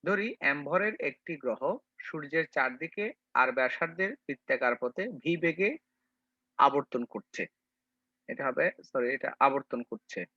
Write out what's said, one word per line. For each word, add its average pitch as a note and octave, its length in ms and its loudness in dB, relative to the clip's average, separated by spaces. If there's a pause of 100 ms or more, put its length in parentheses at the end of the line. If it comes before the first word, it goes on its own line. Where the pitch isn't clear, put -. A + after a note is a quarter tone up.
ধরি G3+ 340 0
এম C#3+ 240 0
ভরের F#3+ 360 2
একটি D3 360 -6
গ্রহ C3+ 400 0 (240)
সূর্যের D#3 520 -4
চারদিকে D#3 600 -2 (220)
আর B2+ 180 4
ব্যাসার্ধের E3 640 0
বৃত্তাকার C3 680 0
পথে F#3 280 -2
ভি E3+ 280 -2
বেগে E3+ 400 0 (840)
আবর্তন C3+ 460 4
করছে। - 420 -8 (840)
এটা C#3 180 -4
হবে, C#3+ 240 2 (140)
সরি, B2+ 300 0
এটা - 260 -4
আবর্তন C3+ 420 2
করছে। - 420 -10 (120)